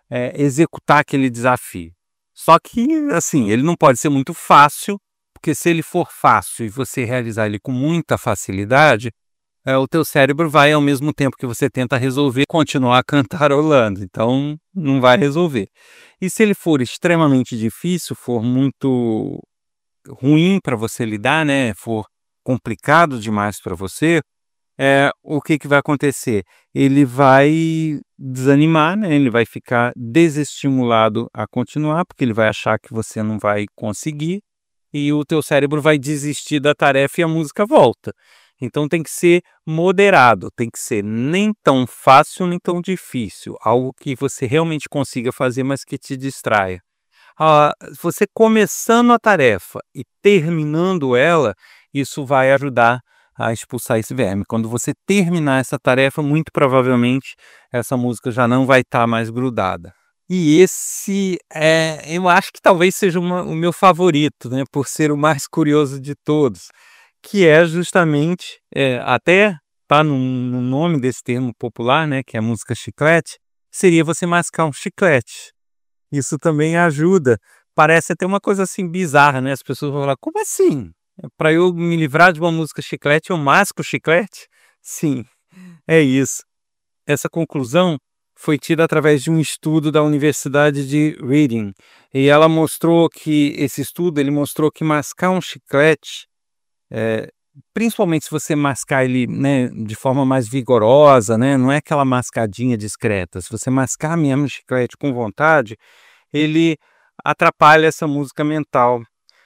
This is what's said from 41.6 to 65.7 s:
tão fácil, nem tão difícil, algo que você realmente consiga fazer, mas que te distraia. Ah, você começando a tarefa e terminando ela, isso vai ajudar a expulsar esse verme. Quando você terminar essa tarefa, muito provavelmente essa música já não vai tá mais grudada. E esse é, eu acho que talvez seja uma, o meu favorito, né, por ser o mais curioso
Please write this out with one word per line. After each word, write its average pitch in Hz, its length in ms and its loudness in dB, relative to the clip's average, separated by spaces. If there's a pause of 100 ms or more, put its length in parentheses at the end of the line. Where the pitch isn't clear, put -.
tão 131 240 2
fácil, 147 600 2
nem 175 120 -4
tão 175 220 -4
difícil, 123 800 -10
algo 127 380 0
que 139 160 -8
você 131 320 -6
realmente 156 420 -4
consiga 127 440 -6
fazer, 127 300 -4
mas 135 200 -6
que - 160 -12
te - 180 -12
distraia. 107 640 -4 (580)
Ah, 151 340 4 (280)
você 170 320 -4
começando 220 800 2
a 233 60 4
tarefa 139 640 0 (120)
e 143 120 -14 (180)
terminando 160 920 0
ela, 143 360 2 (400)
isso 139 320 -6
vai 131 280 2
ajudar 127 480 2 (360)
a 117 160 -4
expulsar 117 460 -4
esse 110 160 -6
verme. 101 320 -2
Quando 113 220 -4
você 120 240 -6 (120)
terminar 170 560 0
essa 135 160 -6
tarefa, 135 460 0
muito 147 300 -2
provavelmente 127 840 0 (380)
essa 123 240 -4
música 123 340 -4
já 120 160 0
não 127 200 2
vai 127 180 4
tá 120 220 0
mais 113 240 -4
grudada. 104 640 -6 (380)
E 170 300 4
esse 190 760 -2 (160)
é, 160 540 0
eu 180 220 -2
acho 180 240 2
que - 100 -20
talvez 185 320 4
seja 180 240 0
uma, 180 240 -2
o 151 120 -8
meu 165 180 -2
favorito, 156 760 2
né, 131 220 -4
por 139 160 -4
ser 151 240 0
o 147 60 0
mais 147 300 0
curioso 147 540 0